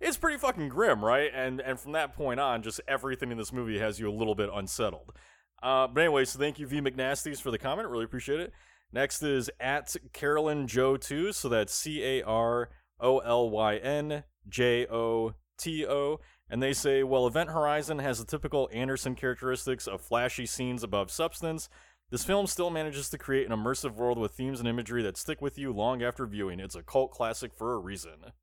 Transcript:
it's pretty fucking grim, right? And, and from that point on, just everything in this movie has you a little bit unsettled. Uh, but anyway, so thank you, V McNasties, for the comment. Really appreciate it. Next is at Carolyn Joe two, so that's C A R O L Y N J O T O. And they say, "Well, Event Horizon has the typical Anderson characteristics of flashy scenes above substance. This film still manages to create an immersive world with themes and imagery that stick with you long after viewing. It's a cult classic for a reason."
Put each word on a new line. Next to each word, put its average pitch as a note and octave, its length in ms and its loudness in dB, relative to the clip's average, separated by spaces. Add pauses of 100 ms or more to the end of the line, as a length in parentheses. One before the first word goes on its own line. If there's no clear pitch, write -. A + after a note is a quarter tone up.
it's D#4+ 160 -2
pretty D#4 220 0
fucking F3+ 300 0
grim, C3 360 4
right? C3+ 280 6
And, C3 280 -2
and B2+ 180 -4
from C#3 120 -12
that D3+ 240 -2
point C3 240 -2
on, B2 240 0
just A2 240 -6
everything C3 440 -2
in A#2 60 -4
this A2 160 -6
movie A#2 240 -2
has G#2 220 -2
you G#2+ 100 -2
a - 20 0
little G#2+ 240 0
bit G2+ 160 0
unsettled. G2 600 -4 (520)
Uh, C3 240 4
but B2 160 2
anyway, C#3+ 220 6
so - 120 -4
thank C#3+ 220 -2
you, D3 80 -8
V C#3+ 140 -2
McNasties, C3+ 600 -2
for - 80 -4
the A2+ 80 0
comment. E3+ 300 -4
Really A#2+ 160 -4
appreciate C3 380 -2
it. - 100 -8 (400)
Next C#3 320 0
is C3+ 260 2 (100)
at C#3 360 -2 (160)
Carolyn D3+ 560 0
Joe B2+ 300 4
two, D#3 340 -2
so - 160 -6
that's A2+ 260 2
C D3+ 300 -4
A C3 200 0
R A#2 460 2 (300)
O C3 200 6
L A#2+ 300 4
Y G#2+ 280 4
N D3 480 -2 (220)
J B2 440 4
O A2+ 420 2 (240)
T D#3 300 -4
O. C#3+ 320 0 (300)
And A#2+ 120 -2
they C3+ 120 2
say, C3+ 300 4
"Well, C3 220 4
Event D3 240 2
Horizon D3+ 500 0
has C3+ 200 -2
the A2+ 60 -8
typical D3 480 0
Anderson C3 420 -2
characteristics B2+ 720 -2
of G2 140 -6
flashy B2 440 0
scenes B2 380 -4
above G2+ 260 -2
substance. D#3+ 600 -4 (420)
This B2 140 -2
film G3 220 4
still F3 220 0
manages D#3 400 -4
to D3+ 80 -8
create C3 320 0
an A2+ 80 0
immersive A#2 380 -2
world A#2+ 240 2
with G#2+ 140 0
themes C3 260 -4
and A#2 80 0
imagery A#2 360 0
that G2 140 -2
stick - 240 -6
with C#3 160 -4
you C#3 160 -4
long A#2 300 0
after A#2+ 240 -2
viewing. G2 320 -4
It's F#2+ 160 -10
a E2+ 80 -12
cult C3 280 0
classic A2+ 440 -4
for A#2 180 -4
a A2+ 60 -2
reason." F2 460 -12 (180)